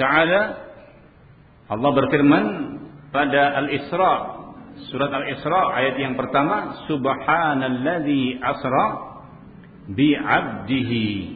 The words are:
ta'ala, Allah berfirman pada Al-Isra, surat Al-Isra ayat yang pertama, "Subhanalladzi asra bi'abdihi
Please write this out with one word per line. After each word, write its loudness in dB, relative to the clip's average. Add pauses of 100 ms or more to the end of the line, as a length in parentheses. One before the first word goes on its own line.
ta'ala, 4 (1300)
Allah 2
berfirman 4 (680)
pada 2
Al-Isra, 0 (760)
surat -4
Al-Isra -2 (140)
ayat 0
yang -2
pertama, -2
"Subhanalladzi 0
asra 0 (1040)
bi'abdihi 0 (300)